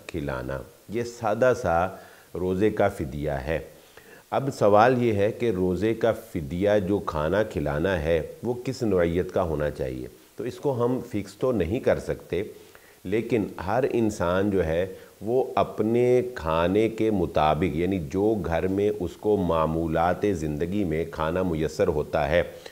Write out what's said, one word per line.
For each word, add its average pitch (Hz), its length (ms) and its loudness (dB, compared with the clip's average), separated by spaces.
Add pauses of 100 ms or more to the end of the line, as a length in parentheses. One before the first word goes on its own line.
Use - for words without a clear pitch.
खिलाना। 67 560 -6 (260)
ये 113 120 -4
सादा 117 500 2
सा 90 500 0 (320)
रोज़े 92 360 2
का 104 180 2
फ़िदिया 73 460 -4
है। 73 320 -4 (640)
अब 131 180 -2
सवाल 117 480 6
ये 120 140 2
है 101 200 2
कि 117 200 -2
रोज़े 92 420 0
का 113 180 2
फ़िदिया 95 680 0
जो 98 200 2
खाना 82 440 0
खिलाना 80 500 0
है, 80 500 0
वो 117 100 -2
किस 123 300 -6
नौइयत 90 480 2
का 101 100 0
होना 76 280 -2
चाहिए? 64 400 -6 (280)
तो - 80 -8
इसको 131 260 -4
हम 120 300 0
फिक्स - 400 -8
तो 131 100 2
नहीं 104 280 0
कर 92 200 2
सकते, 85 520 -4 (540)
लेकिन 107 540 0
हर 107 260 0
इंसान 101 640 2
जो 95 100 2
है 85 360 -2 (260)
वो 120 340 0
अपने 120 640 2 (160)
खाने 87 520 2
के 110 220 0
मुताबिक, 78 640 2
यानी 90 240 0
जो 95 360 0
घर 85 320 -2
में 98 220 2
उसको 104 480 -2
मामूलात 82 880 0
ज़िंदगी 85 580 -2
में 80 280 -2
खाना 82 320 -2
मुयस्सर 82 440 0
होता 76 380 0
है, 82 260 2 (200)